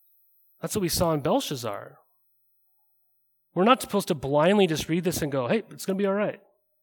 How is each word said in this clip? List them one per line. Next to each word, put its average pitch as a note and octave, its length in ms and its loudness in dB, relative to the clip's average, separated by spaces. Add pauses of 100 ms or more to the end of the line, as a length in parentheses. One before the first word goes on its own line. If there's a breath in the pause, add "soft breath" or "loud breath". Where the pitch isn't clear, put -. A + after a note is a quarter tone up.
(600)
That's - 140 -8
what G#3+ 60 -2
we E3+ 80 0
saw E3 240 2
in D3 80 0
Belshazzar. B2 760 -4 (1600)
We're F3 80 2
not B3 180 6
supposed - 280 -4
to F3+ 60 0
blindly D3+ 520 4
just D#3 220 -4
read E3 160 -2
this F3+ 160 -2
and D3 100 -2
go, B2+ 160 -2
"Hey, G3 220 0
it's - 160 -16
gonna F#3+ 120 -4
be G3+ 80 0
all G3 80 0
right." G3 280 -4 (420)